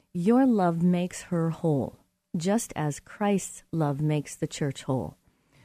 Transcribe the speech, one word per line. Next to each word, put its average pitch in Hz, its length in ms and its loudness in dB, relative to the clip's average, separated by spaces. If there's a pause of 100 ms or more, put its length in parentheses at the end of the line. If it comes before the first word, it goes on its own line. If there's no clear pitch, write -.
(140)
your 233 320 4
love 175 360 2
makes 180 420 0
her 165 260 0
whole, 151 480 -2 (360)
just 190 420 0
as 151 240 -2
Christ's - 600 -2 (100)
love 147 280 0
makes 151 360 -2
the 156 100 -4
church - 380 -6
whole. 127 340 -4 (460)